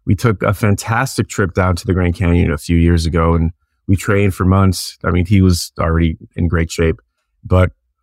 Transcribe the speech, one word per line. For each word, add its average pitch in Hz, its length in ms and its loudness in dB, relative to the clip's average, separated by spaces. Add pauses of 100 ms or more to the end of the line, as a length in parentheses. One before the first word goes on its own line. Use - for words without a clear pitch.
We 104 100 0
took 110 300 0
a 104 100 0
fantastic 113 720 -2
trip 98 240 -4
down 92 220 0
to - 100 -8
the 98 80 0
Grand 87 220 0
Canyon 85 380 0
a 73 40 -4
few 85 200 -2
years 85 280 2
ago, 82 300 0
and 82 160 0 (380)
we 98 80 2
trained 101 360 0
for 98 120 -2
months. 95 580 0
I 90 80 -2
mean, 90 160 0
he 98 160 4
was 90 380 2
already 82 360 0 (200)
in 92 100 -2
great 82 240 -2
shape, 82 300 -2 (420)
but - 300 2 (300)